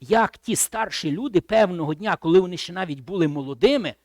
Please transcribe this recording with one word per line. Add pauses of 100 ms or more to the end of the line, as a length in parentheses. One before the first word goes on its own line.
як
ті
старші
люди
певного
дня,
коли
вони
ще
навіть
були
молодими, (100)